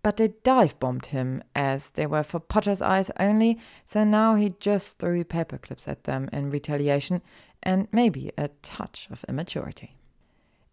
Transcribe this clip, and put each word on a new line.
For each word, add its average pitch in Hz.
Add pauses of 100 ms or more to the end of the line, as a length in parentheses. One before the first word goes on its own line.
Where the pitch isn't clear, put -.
but 208
they 220 (160)
dive-bombed 135
him 131 (120)
as 139
they 151
were 151
for 165
Potter's 202
eyes 190
only, 220 (260)
so 214
now 214
he 208
just 202
threw 175
paper 165
clips -
at 143
them 135
in 143
retaliation 143 (420)
and 185
maybe 202
a 147 (140)
touch -
of -
immaturity. - (760)